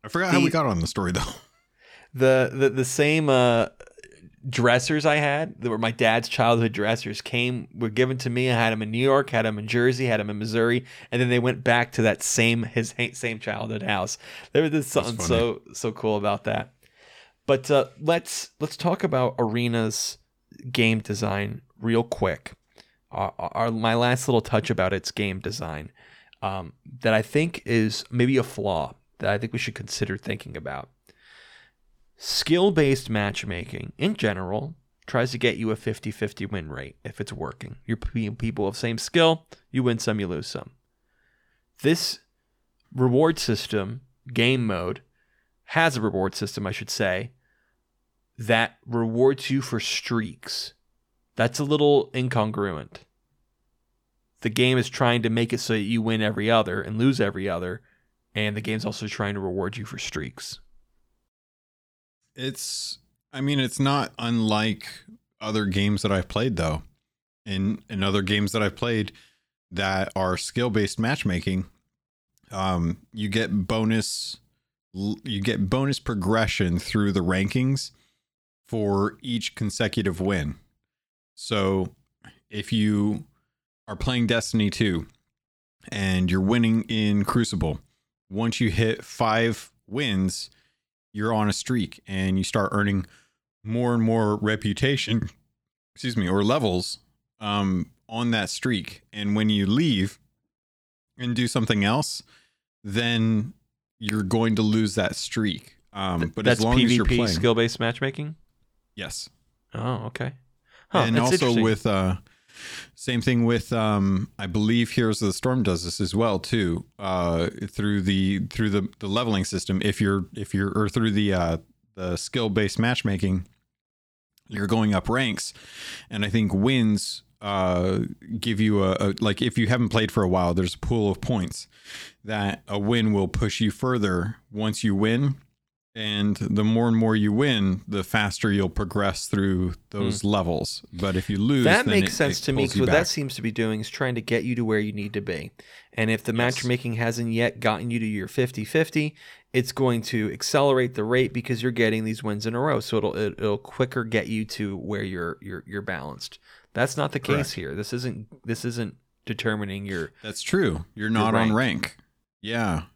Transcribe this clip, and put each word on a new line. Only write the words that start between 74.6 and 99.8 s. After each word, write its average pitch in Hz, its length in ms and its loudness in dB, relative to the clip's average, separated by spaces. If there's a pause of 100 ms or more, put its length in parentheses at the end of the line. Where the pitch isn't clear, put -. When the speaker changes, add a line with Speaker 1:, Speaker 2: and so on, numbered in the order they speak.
Speaker 1:
l-, 101 280 -4
you 101 180 -4
get 101 280 0
bonus 135 280 0
progression 104 800 0
through 101 360 0
the 92 80 2
rankings 101 720 0 (760)
for 104 540 0
each 117 340 -4
consecutive 101 640 -2
win. 90 360 0 (800)
So 98 600 0 (560)
if 104 200 -6
you 107 540 2 (600)
are 101 80 -8
playing 120 320 0
Destiny 110 420 2
two 90 380 0 (840)
and 92 380 0
you're 92 100 2
winning 113 440 2
in 104 420 0
Crucible, 82 540 0 (500)
once 113 320 -2
you 113 80 4
hit 113 340 0
five 113 680 0 (160)
wins, 98 640 -2 (640)
you're 107 200 0
on 107 160 2
a 98 40 0
streak - 540 -4
and 95 300 0
you 95 60 0
start 101 300 0
earning 101 340 0 (560)
more 120 320 0
and 113 80 4
more 110 320 4
reputation, 107 920 0 (640)
excuse 120 200 -8
me, 95 140 0
or 98 140 2
levels, 107 560 0 (400)
um, 98 500 0 (180)
on 117 240 -4
that 104 200 0
streak. - 500 -4 (100)
And 104 240 -2
when 107 140 2
you 101 160 2
leave 110 540 2 (1000)